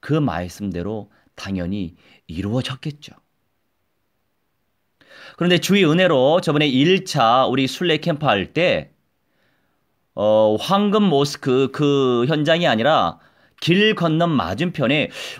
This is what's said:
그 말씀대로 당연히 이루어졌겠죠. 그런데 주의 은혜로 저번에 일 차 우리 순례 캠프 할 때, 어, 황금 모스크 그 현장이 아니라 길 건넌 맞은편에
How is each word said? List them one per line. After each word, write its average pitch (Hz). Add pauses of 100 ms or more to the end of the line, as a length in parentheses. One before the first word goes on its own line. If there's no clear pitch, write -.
그 -
말씀대로 98 (260)
당연히 92 (320)
이루어졌겠죠. 123 (2250)
그런데 175
주의 190
은혜로 160
저번에 151
일 165
차 127
우리 131
순례 160
캠프 156
할 104
때, 139 (1200)
어, 107
황금 202
모스크 139
그 135
현장이 160
아니라 120 (420)
길 202
건넌 170
맞은편에 123 (300)